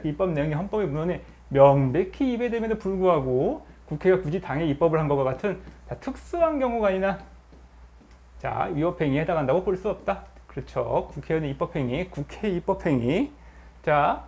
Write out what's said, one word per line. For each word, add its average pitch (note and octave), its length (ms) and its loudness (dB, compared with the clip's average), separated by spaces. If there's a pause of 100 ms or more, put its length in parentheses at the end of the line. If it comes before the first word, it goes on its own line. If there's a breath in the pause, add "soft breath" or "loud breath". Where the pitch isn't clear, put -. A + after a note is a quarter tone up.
입법 E3 280 -2
내용이 D3+ 200 -2
헌법에 G3 320 -2
물론에 D#3 380 -4 (260 loud breath)
명백히 C#3 840 6
위배됨에도 A3+ 460 -2
불구하고 F#3 880 0 (220 loud breath)
국회가 F3+ 340 2
굳이 F3+ 200 -4
당의 D#3 300 -2
입법을 D#3 280 2
한 D#3 100 0
것과 C#3 160 2
같은, F#3 360 -2 (280 loud breath)
자, - 80 -8
특수한 D#4+ 640 -2
경우가 A#3 300 0
아니나, F#3+ 300 0 (1200)
자, C3 360 -4
위법행위에 D#3 480 0
해당한다고 D#3+ 420 0
볼 F#3+ 120 -2
수 F#3 120 -6
없다. G3 360 -6 (220)
그렇죠. B2+ 640 -4
국회의원의 D#3 400 -4
입법행위, D3+ 580 -4
국회 - 400 -6
입법행위. F3 800 0 (500 loud breath)
자, D3+ 460 2